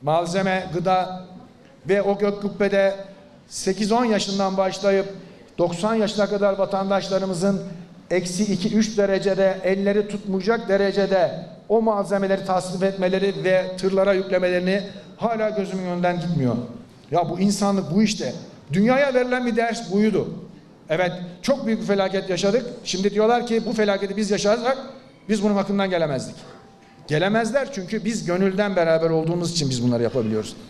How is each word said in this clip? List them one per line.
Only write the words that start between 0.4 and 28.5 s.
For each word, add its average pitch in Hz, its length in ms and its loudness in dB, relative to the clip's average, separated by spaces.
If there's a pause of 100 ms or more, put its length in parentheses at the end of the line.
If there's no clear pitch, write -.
gıda 180 500 0 (640)
ve 196 140 4
o 196 160 0
gök 202 240 0
kubbede 196 540 2 (520)
sekiz 190 440 -2
on 240 120 4
yaşından 196 520 0
başlayıp 196 500 2 (520)
doksan 175 360 0
yaşına 208 320 2
kadar 202 320 0
vatandaşlarımızın 190 1000 0 (500)
eksi 185 420 0
iki, 208 240 0
üç 214 220 2
derecede, 190 640 2
elleri 202 440 2
tutmayacak 202 600 -2
derecede 190 840 0 (160)
o 226 140 4
malzemeleri 196 600 0
tasnif 180 380 -2
etmeleri 190 520 0 (100)
ve 185 320 2
tırlara 190 380 2
yüklemelerini 185 680 0 (340)
hala 220 340 -2
gözümün 190 340 -4
önünden 175 360 0
gitmiyor. 135 360 0 (540)
Ya 160 200 0
bu 175 100 -4
insanlık 196 540 0
bu 208 80 4
işte. 147 300 -2 (400)
Dünyaya 254 420 4
verilen 247 320 2
bir 233 100 0
ders 226 360 -2
buydu. 202 360 2 (600)
Evet, 175 240 0 (300)
çok 269 240 0
büyük 220 140 0
bir 180 60 -8
felaket 190 440 0
yaşadık. 196 360 0 (180)
Şimdi 190 260 -2
diyorlar 220 360 2
ki 226 200 0
bu 269 60 -4
felaketi 202 440 0
biz 208 140 -2
yaşarsak 233 480 2 (500)
biz 202 140 0
bunun 208 120 2
hakkından 196 360 0
gelemezdik. 151 440 -2 (720)
Gelemezler 220 640 0
çünkü 190 320 -6
biz 202 200 -2
gönülden 190 520 2